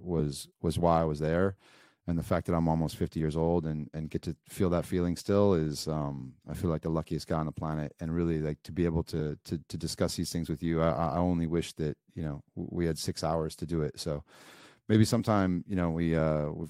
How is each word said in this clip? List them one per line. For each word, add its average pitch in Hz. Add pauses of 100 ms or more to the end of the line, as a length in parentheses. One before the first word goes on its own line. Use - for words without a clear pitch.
was, 78 (120)
was 85
why 85
I 82
was 76
there. 85 (500)
And 85
the 82
fact 85
that 87
I'm 82
almost 80
fifty 82
years 78
old 82
and, 78
and 78
get -
to 85 (120)
feel 92
that 85
feeling 87
still 101
is, 78
um, 71 (160)
I 82
feel 87
like 78
the -
luckiest 80
guy 82
on 78
the 78
planet. 78
And 80
really, 85
like, 76
to -
be 85
able 82
to, 76
to, 85 (100)
to -
discuss 80
these 85
things 82
with 78
you, 82
I, 82
I, 82
I 73
only 87
wish 82
that, 76 (160)
you 82
know, 76 (140)
w-, 82
we 87
had 80
six -
hours 80
to 80
do 80
it. -
So 76 (640)
maybe 107
sometime, 101
you 101
know, 87
we, 82
uh, 78
we, 82